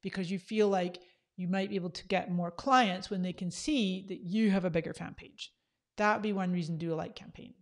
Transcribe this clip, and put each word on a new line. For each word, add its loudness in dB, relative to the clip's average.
because -6
you -2
feel 2
like 0
you -4
might 2
be -2
able -2
to -14
get 0
more 0
clients 2
when -2
they -2
can -6
see 0
that -8
you 2
have 4
a 2
bigger -2
fan -10
page. -16
That 4
would -2
be 0
one 0
reason 0
to -4
do 0
a -2
like -6
campaign. -16